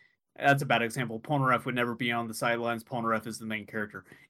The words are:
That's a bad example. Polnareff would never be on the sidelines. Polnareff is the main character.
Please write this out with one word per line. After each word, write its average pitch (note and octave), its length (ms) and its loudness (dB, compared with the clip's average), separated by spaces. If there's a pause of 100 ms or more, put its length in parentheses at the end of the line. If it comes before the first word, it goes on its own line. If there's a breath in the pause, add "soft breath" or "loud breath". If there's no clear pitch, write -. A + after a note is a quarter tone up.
(380 soft breath)
That's C#3 240 4
a D3+ 40 -4
bad A#2 160 4
example. A2+ 380 -4
Polnareff B2+ 460 2
would B2 100 -4
never A#2+ 200 0
be A#2+ 160 -2
on A#2 160 -2
the A2+ 60 -8
sidelines. A#2 500 0
Polnareff A2+ 420 0
is A2 140 -8
the A2+ 60 -12
main G#2+ 200 -6
character. G#2 380 -6 (260 soft breath)